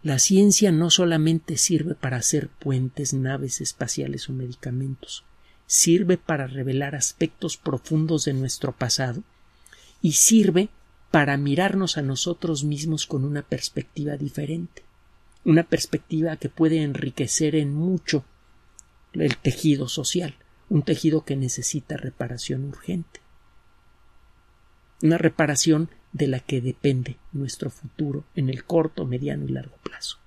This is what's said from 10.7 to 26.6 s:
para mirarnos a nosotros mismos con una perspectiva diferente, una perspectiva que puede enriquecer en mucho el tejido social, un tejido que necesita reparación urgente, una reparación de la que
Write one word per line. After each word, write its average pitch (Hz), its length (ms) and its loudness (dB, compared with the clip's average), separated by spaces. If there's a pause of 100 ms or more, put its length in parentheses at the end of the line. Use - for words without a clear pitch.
para 143 240 4
mirarnos 170 640 0
a 151 40 -2
nosotros 143 600 -2
mismos 151 440 -2
con 135 180 -2
una 147 160 -4
perspectiva 143 760 -6
diferente, 147 680 -8 (600)
una 165 200 8
perspectiva 160 760 -2
que - 100 -8
puede 160 340 2
enriquecer 147 760 -2
en 143 180 0
mucho 165 500 0 (880)
el 151 240 0
tejido 143 540 0
social, 175 460 -4 (340)
un 151 140 2
tejido 156 420 0
que 139 100 -4
necesita 135 600 -4
reparación 131 680 -8
urgente, 165 560 -8 (1800)
una 160 160 4
reparación 156 720 2 (220)
de 143 160 -2
la 131 120 -2
que 131 220 -4